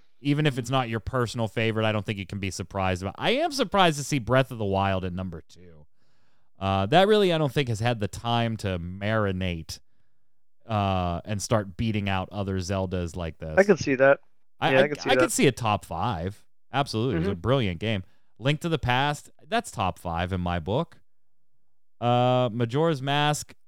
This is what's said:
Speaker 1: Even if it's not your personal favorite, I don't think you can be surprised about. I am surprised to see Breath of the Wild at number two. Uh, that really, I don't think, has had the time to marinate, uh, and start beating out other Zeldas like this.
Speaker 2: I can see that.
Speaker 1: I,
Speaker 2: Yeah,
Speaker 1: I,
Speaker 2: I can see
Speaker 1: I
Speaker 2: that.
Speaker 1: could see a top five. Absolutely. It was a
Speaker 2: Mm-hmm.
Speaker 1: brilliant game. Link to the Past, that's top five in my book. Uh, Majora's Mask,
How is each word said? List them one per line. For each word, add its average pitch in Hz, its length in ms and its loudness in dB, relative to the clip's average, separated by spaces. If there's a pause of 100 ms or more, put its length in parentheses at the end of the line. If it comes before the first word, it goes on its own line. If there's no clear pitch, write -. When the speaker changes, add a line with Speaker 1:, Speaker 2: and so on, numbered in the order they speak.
(200)
Speaker 1:
Even 143 260 0
if 131 120 0
it's 123 120 -6
not 131 200 -2
your 113 100 -4
personal 120 480 -4
favorite, 110 380 -2
I 110 80 0
don't 104 120 -4
think 107 140 -4
you 95 60 -8
can 101 140 -8
be 92 120 -4
surprised 92 520 -4
about. 95 140 -6
I 190 180 0
am 311 180 -2
surprised 190 460 2
to 143 40 -6
see 143 160 -2
Breath 127 320 2
of 120 60 -10
the 110 80 -4
Wild 95 400 0
at 90 80 -4
number 87 340 -8
two. 82 380 -20 (760)
Uh, 98 280 2
that 175 200 6
really, 208 240 4
I 165 60 2
don't 151 160 0
think, 139 160 0
has 107 100 -2
had 120 200 0
the 101 80 -2
time 117 500 -2
to 92 220 -2
marinate, 92 960 -2 (880)
uh, 95 560 0
and 101 160 -6
start 101 380 -2
beating 107 320 -2
out 92 220 -2
other 95 260 -4
Zeldas 92 580 -2
like 82 220 -8
this. 78 220 -8
Speaker 2:
I - 40 8
can 196 140 4
see 139 160 -2
that. 135 280 6 (380)
Speaker 1:
I, 147 120 2
Speaker 2:
Yeah, 131 80 6
Speaker 1:
I, 135 60 8
Speaker 2:
I - 20 2
can 147 120 -4
see - 120 -2
Speaker 1:
I - 20 4
Speaker 2:
that. 254 80 4
Speaker 1:
could 247 100 2
see 233 140 2
a 135 60 6
top 107 340 0
five. 92 580 -4 (300)
Absolutely. 120 440 0
It - 20 0
was 90 80 -2
a 98 60 0
Speaker 2:
Mm-hmm. 85 80 -8
Speaker 1:
brilliant 104 380 0
game. 104 240 -2 (360)
Link 139 220 0
to 170 80 -4
the 160 100 0
Past, 135 500 0 (180)
that's 226 220 -2
top 95 300 -2
five 87 340 -4
in 90 80 -2
my 87 160 -2
book. 101 400 -4 (1000)
Uh, 123 520 4
Majora's 127 500 0
Mask, 147 520 -2 (140)